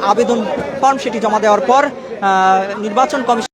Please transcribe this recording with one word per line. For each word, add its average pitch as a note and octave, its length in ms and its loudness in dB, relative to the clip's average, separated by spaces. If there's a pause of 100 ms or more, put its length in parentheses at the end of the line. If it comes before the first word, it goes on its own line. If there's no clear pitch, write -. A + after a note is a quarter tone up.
আবেদন G#3+ 440 0 (360)
ফর্ম C4+ 160 2
সেটি A#3 220 -6
জমা G#3+ 200 0
দেওয়ার G#3 220 2
পর, B3+ 240 4
আহ, F#3+ 920 0
নির্বাচন B3 440 0
কমিশন A#3+ 300 0